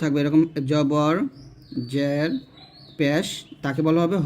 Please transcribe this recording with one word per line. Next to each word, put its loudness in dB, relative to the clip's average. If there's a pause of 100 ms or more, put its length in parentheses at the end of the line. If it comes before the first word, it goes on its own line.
থাকবে, 0
এরকম 4 (300)
জবর, 2 (800)
জের, 0 (680)
পেশ, 0 (360)
তাকে -2
বলা 4
হবে 0